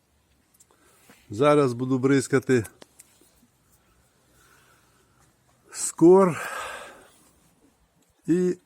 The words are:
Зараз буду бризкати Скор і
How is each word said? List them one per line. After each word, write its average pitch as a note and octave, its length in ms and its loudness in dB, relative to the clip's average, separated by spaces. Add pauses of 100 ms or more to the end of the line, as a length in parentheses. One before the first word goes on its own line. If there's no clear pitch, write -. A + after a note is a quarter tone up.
(1300)
Зараз C#3 420 0
буду C3 260 -6
бризкати C3 680 0 (3000)
Скор F3+ 680 2 (1900)
і F3+ 360 -2